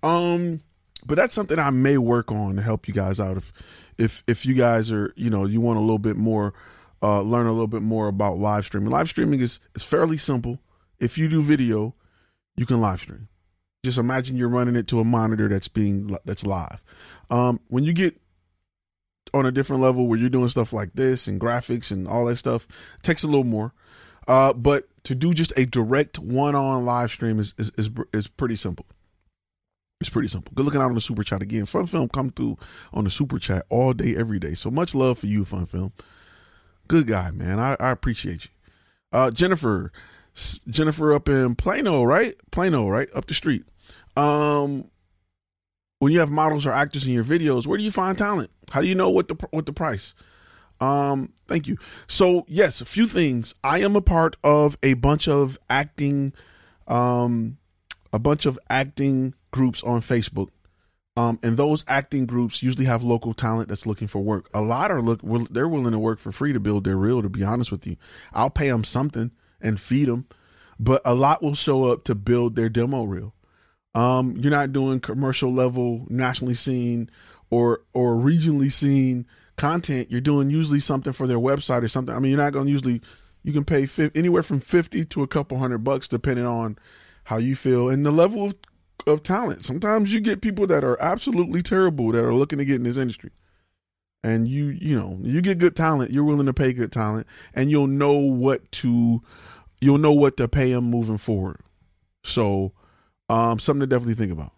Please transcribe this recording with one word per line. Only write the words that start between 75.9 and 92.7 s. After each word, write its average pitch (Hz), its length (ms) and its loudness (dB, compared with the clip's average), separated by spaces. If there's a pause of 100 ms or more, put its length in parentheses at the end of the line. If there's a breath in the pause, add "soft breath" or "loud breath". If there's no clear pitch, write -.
nationally 127 440 -2
seen 120 560 -2 (400 soft breath)
or, 120 320 2 (100)
or 123 260 2
regionally 147 540 2
seen 131 540 0 (320 soft breath)
content. 147 540 -2
You're 123 100 -2
doing 139 300 2
usually 151 280 2
something 139 320 -4
for 127 140 -4
their 123 140 2
website 131 420 0
or 117 60 -2
something. 127 280 -4
I 120 40 -6
mean, 135 100 2
you're 139 100 2
not 143 140 2
gonna 139 160 0
usually, 131 320 0 (400 soft breath)
you 151 100 -6
can 147 140 0
pay 139 220 2
fi-, 151 260 -2
anywhere 170 300 2
from 143 160 -2
fifty 165 460 0
to 147 180 -4
a 135 40 -4
couple 143 300 -4
hundred 127 220 -2
bucks 131 280 -2
depending 123 380 -2
on 117 320 -4 (460 soft breath)
how 110 140 -2
you 123 180 0
feel 127 340 2
and 139 160 2
the 147 60 2
level 196 340 4
of, 202 100 -6 (520)
of 151 160 2
talent. 202 420 -4
Sometimes 208 480 0
you 226 60 2
get 202 220 -2
people 202 260 0
that 151 160 4
are 123 180 0
absolutely 175 600 0
terrible 165 500 2
that 117 120 2
are 120 100 2
looking 139 260 2
to 139 60 -2
get 139 100 2